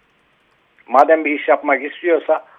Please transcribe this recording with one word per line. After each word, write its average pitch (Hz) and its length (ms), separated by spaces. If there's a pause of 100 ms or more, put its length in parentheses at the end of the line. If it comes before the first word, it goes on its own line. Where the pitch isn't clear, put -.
(880)
madem 151 380
bir 147 160
iş - 80
yapmak 143 340
istiyorsa 156 600 (140)